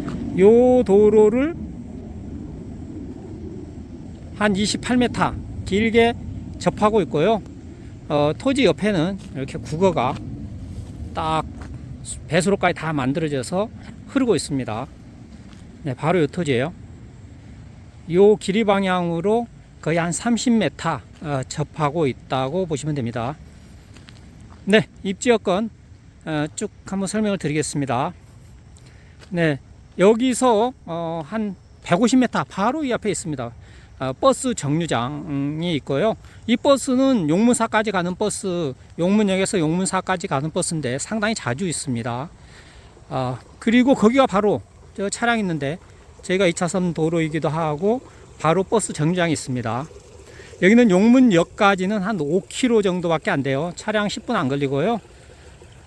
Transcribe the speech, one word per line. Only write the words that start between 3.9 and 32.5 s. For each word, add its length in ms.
한 180
이십팔 420
미터 360
길게 480
접하고 440
있고요. 380
어, 280
토지 280
옆에는 520
이렇게 220
국어가 560
딱 320
배수로까지 480
다 160
만들어져서 800
흐르고 260
있습니다. 520
네, 100
바로 280
요 60
토지예요. 460
요 240
길이 280
방향으로 840
거의 160
한 140
삼십 420
미터, 460
어, 260
접하고 600
있다고 580
보시면 300
됩니다. 400
네, 220
입지 260
여건, 400
어, 200
쭉 160
한번 220
설명을 300
드리겠습니다. 760
네, 300
여기서, 760
어, 400
한 300
백오십 360
미터 260
바로 380